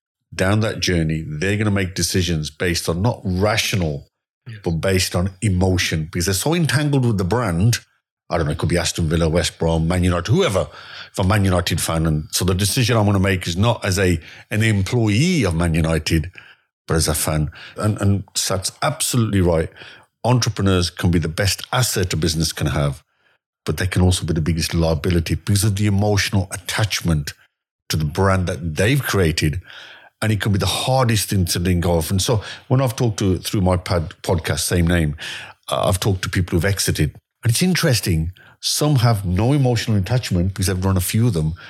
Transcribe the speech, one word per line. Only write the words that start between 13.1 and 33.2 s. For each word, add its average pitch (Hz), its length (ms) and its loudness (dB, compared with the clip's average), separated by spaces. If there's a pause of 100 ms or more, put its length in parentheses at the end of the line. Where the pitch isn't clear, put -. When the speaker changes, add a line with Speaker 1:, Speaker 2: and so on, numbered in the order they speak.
Speaker 1:
make 95 280 0
is 85 100 -4
not 107 280 0
as 95 140 0
a, 90 220 2 (300)
an 110 120 0
employee 113 840 2
of 87 100 0
Man 82 200 0
United, 80 560 0 (560)
but 80 100 0
as 78 120 2
a 76 60 0
fan. 76 360 -2 (260)
And, 104 240 -2
and 101 240 0 (120)
Sat's - 340 -4 (120)
absolutely 117 580 0
right. 85 280 2 (540)
Entrepreneurs 98 680 2
can - 200 0
be 87 80 2
the 80 100 0
best 98 340 -2 (100)
asset 117 400 0
a 82 40 -2
business 80 360 -2
can 78 160 -4
have, 73 340 -2 (640)
but 80 120 -4
they 92 100 -2
can 90 140 2
also 90 220 2
be 85 80 -2
the 82 80 0
biggest 80 340 -2
liability 82 600 0
because 98 300 0
of 104 100 0
the 101 120 0
emotional 101 680 0
attachment 82 800 -4 (560)
to - 80 -4
the 78 80 -2
brand 95 420 0
that 85 300 -6
they've 123 260 2
created. 82 580 0 (600)
And 110 80 2
it 104 100 0
can 104 120 0
be 98 80 2
the 95 60 0
hardest 120 640 0
thing 95 160 2
to - 120 -2
let 87 220 2
go 85 160 2
of. 80 160 -2
And 95 100 0
so 113 220 0 (240)
when 131 120 2
I've 123 140 0
talked 113 240 0
to, 92 200 2